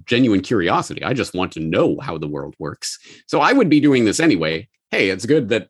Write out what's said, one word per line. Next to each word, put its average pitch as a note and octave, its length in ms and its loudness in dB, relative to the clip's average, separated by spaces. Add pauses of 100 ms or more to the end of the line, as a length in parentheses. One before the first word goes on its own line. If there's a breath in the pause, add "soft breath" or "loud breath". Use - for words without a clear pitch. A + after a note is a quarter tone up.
genuine A#2 360 2
curiosity. G2 640 -2
I F#2+ 80 -2
just A#2 200 -4
want F#2 200 -4
to E2 80 -10
know E2+ 400 0
how E2 180 -8
the D#2 80 -6
world C#2+ 320 -10
works. - 400 -12 (300 loud breath)
So D3+ 120 0
I E3 120 2
would B3+ 160 4
be D3+ 100 6
doing C#3 260 4
this G2+ 140 2
anyway. E2 500 0 (220)
Hey, B2 200 0
it's F#2+ 160 -6
good C3+ 240 2
that G#2+ 200 -2